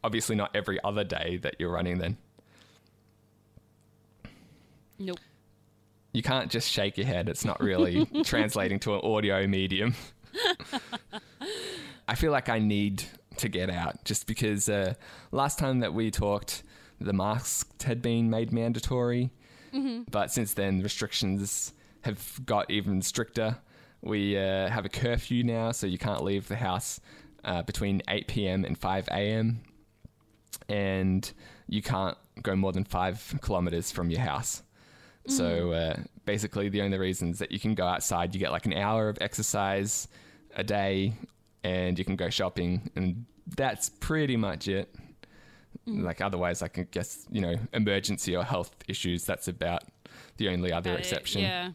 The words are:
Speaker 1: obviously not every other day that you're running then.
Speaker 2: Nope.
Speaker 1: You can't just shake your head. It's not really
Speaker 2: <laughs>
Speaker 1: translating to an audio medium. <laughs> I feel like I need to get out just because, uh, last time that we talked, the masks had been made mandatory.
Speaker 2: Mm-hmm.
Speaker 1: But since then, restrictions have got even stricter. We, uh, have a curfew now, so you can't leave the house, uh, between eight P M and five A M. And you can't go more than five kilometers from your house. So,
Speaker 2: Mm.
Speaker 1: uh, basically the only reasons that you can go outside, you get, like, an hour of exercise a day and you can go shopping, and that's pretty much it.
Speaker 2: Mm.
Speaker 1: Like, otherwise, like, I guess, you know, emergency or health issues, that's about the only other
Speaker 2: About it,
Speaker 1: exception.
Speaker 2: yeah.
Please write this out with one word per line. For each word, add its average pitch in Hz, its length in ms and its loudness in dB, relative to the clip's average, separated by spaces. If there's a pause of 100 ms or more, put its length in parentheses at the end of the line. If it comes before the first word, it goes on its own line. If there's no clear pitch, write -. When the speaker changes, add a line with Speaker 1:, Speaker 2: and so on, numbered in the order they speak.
Speaker 1:
obviously 110 320 0
not 101 180 0
every 98 300 0
other 101 200 0
day 90 380 -2
that - 160 -2
you're 87 120 0
running 87 280 0
then. 90 180 0 (2750)
Speaker 2:
Nope. 185 200 -6 (960)
Speaker 1:
You 113 100 0
can't 131 280 0
just 117 200 0
shake 101 260 0
your 98 100 0
head. 87 220 0
It's - 160 -4
not - 160 0
really 92 460 4
Speaker 2:
<laughs> 302 180 0
Speaker 1:
translating 107 560 2
to 104 140 0
an 98 80 0
audio 101 440 4
medium. 95 480 2 (400)
<laughs> 359 1700 -6
I 107 60 0
feel 156 180 4
like 131 160 2
I 113 100 2
need 104 460 4 (340)
to 123 100 0
get 92 200 0
out 85 360 -2
just - 220 -2
because, 107 420 0
uh, 98 260 2 (380)
last 135 260 0
time 131 220 2
that 98 120 0
we 110 180 2
talked, - 520 -2 (380)
the 101 120 -2
masks 104 720 0
had 120 160 0
been 117 300 4
made 113 220 0
mandatory. 120 800 0 (440)
Speaker 2:
Mm-hmm. 262 360 -2
Speaker 1:
But - 220 0
since 110 220 0
then, 98 280 2
restrictions 101 920 -2 (300)
have - 440 -6
got 104 240 2
even 98 320 2
stricter. 113 560 -2 (440)
We, 101 360 2
uh, 95 300 2
have 107 160 -2
a 98 40 -4
curfew 120 540 0
now, 113 300 2
so 104 140 -2
you 90 120 0
can't 101 240 -2
leave 98 260 0
the 101 80 -4
house, - 440 -2 (440)
uh, 87 180 -2
between 98 460 0
eight 101 200 -2
P 101 200 0
M 95 160 2
and - 140 -4
five 95 300 -2
A - 100 -2 (140)
M. 113 280 0 (1080)
And 95 640 2 (380)
you 104 140 -2
can't 95 340 0 (260)
go 98 140 0
more 95 160 4
than 92 120 0
five 92 580 -2
kilometers 87 480 0
from 85 200 0
your 82 100 2
house. 76 420 -2 (640)
So, 269 160 2 (260)
Speaker 2:
Mm. 82 280 0
Speaker 1:
uh, - 40 -8 (220)
basically 101 440 0
the 101 140 0
only 98 160 2
reasons 92 420 0
that - 100 -4
you - 80 -4
can 110 160 2
go 92 120 0
outside, 87 460 0
you 95 60 -4
get, 80 140 0
like, 85 140 -2
an 95 80 2
hour 107 340 2
of 101 120 -4
exercise 101 840 0 (480)
a 98 80 -4
day 98 520 2 (500)
and 90 340 2
you 90 60 0
can 98 100 0
go 90 160 0
shopping, 90 640 0
and 92 320 -2 (300)
that's 127 320 0
pretty 151 480 2
much 98 320 0
it. 95 260 0 (920)
Speaker 2:
Mm. 202 160 -2
Speaker 1:
Like, 85 160 -2
otherwise, 87 420 0
like, 85 160 -6
I 90 100 -2
guess, - 400 -6
you 110 120 -2
know, 85 160 2 (160)
emergency 98 640 2
or 90 80 2
health 95 260 -2 (160)
issues, 87 380 -2
that's - 240 -2
about 85 340 -2 (540)
the 104 120 0
only 90 240 2
other 87 180 0
Speaker 2:
About 87 100 0
it, - 60 -4
Speaker 1:
exception. - 360 -2
Speaker 2:
yeah. 180 320 0